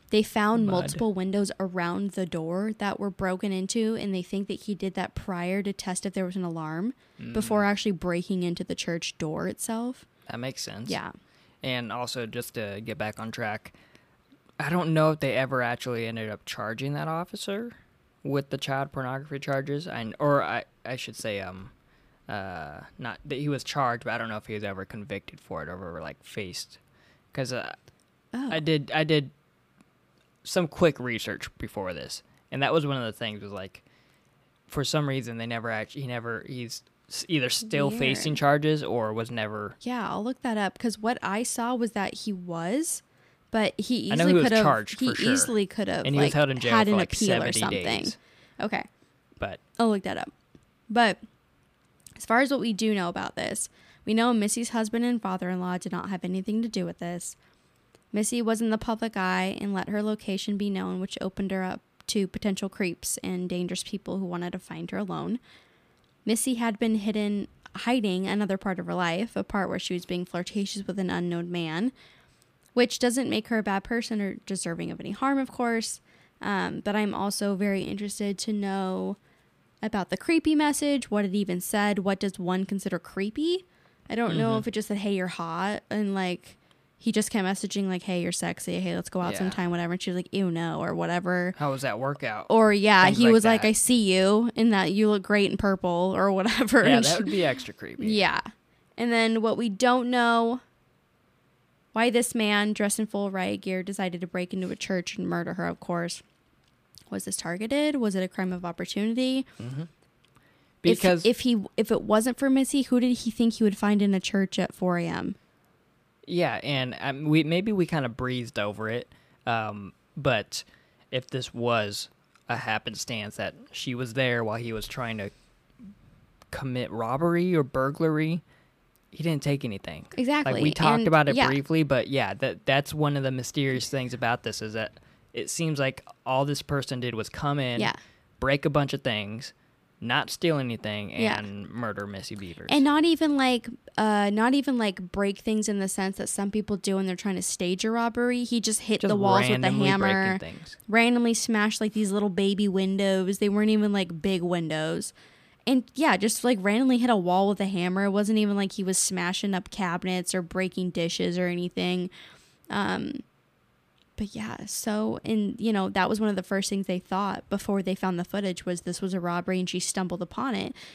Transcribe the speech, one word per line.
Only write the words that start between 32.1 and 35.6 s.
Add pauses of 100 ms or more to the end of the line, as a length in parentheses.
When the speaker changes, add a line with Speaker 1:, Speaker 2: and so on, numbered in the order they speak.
Speaker 2:
and
that
was
one
of
the
things
was,
like, (840)
for
some
reason
they
never